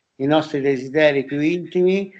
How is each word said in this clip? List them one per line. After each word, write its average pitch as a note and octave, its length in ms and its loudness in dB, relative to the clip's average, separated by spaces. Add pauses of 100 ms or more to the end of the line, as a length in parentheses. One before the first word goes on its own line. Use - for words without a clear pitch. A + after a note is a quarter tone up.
(160)
i C3+ 100 -4
nostri D3+ 340 0
desideri C#3 640 2
più C#3+ 160 -6
intimi, F3+ 800 0